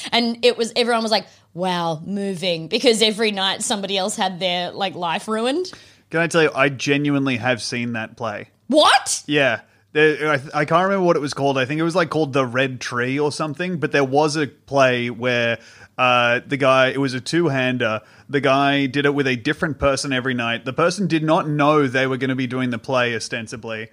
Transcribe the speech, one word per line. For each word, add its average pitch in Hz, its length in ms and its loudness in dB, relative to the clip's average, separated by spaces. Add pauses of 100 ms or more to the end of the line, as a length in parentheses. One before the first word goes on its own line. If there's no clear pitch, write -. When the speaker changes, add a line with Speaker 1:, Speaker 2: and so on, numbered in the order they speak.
(120)
Speaker 1:
And 233 320 -2
it 247 140 4
was, 226 180 -2
everyone 233 280 0
was 214 80 -2
like, 202 160 0 (260)
"Wow, 170 520 -2
moving," 180 640 -4
because 220 340 2
every 214 300 2
night 196 300 -2
somebody 196 360 -4
else 190 180 -2
had 190 240 -2
their, 175 320 -2
like, 175 240 -6
life 170 320 -4
ruined. 247 440 -2 (380)
Speaker 2:
Can 160 120 0
I 170 60 2
tell 160 160 4
you, 151 120 4
I 135 140 2
genuinely 143 680 0
have 120 240 -2
seen 120 320 -6
that 110 240 -8
play. 104 320 -8 (180)
Speaker 1:
What? 330 600 4
Speaker 2:
Yeah. 135 340 2 (320)
There, 151 380 4
I, 147 300 -2
I 151 40 2
can't 165 200 2
remember 196 200 0
what 170 100 4
it 151 60 0
was 143 140 -4
called. 139 220 0
I 131 80 2
think 151 140 -4
it 160 40 0
was, 165 120 -2
like, 170 140 2
called 151 240 -2
The 135 120 2
Red 127 360 0
Tree 127 380 -4
or 147 120 0
something, 165 480 -6
but 151 120 -2
there 143 120 4
was 143 320 2
a 151 120 0
play 123 640 0
where, 117 480 0 (400)
uh, 123 480 4
the 135 100 -4
guy, 131 320 4
it 127 100 -2
was 139 140 0
a 127 80 -6
two-hander. 127 800 0 (280)
The 139 120 0
guy 139 460 2
did 143 180 -2
it 143 80 4
with 139 140 0
a 127 80 0
different 147 440 -4
person 139 340 0
every 127 200 -2
night. 117 320 -4
The - 80 -6
person 180 340 0
did 156 160 0
not 156 240 2
know 147 400 4
they 131 200 0
were 131 100 -2
gonna 131 180 -2
be 127 120 -2
doing 127 240 -2
the 117 80 -4
play, 123 360 0
ostensibly. 110 760 -8